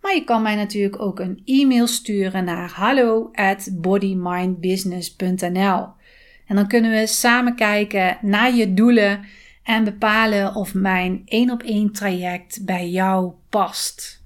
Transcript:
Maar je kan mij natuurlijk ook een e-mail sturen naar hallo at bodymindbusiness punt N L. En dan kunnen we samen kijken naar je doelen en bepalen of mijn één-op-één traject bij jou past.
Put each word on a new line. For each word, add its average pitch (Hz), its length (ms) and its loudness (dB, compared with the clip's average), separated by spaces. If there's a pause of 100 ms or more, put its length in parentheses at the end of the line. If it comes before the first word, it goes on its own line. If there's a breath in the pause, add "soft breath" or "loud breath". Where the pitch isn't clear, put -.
Maar 392 140 -2
je 311 80 0
kan 226 180 0
mij 214 140 0
natuurlijk 202 460 -2
ook 190 180 -4
een 185 260 -6
e-mail 262 420 4
sturen 190 560 -2
naar 175 260 -4
hallo 226 640 2
at 196 400 0
bodymindbusiness 185 1400 -2
punt 185 260 -2
N 180 260 0
L. - 260 -2 (540 soft breath)
En 196 80 -2
dan 202 120 4
kunnen 226 240 2
we 220 160 0
samen 240 480 0
kijken 208 640 0
naar 220 340 2
je 214 180 2
doelen 208 520 4 (380 loud breath)
en 220 200 0
bepalen 208 720 0
of 202 180 -6
mijn 185 520 0
één-op-één 226 680 0
traject 180 760 -6
bij 180 240 -4
jou 185 420 0 (180)
past. - 760 -6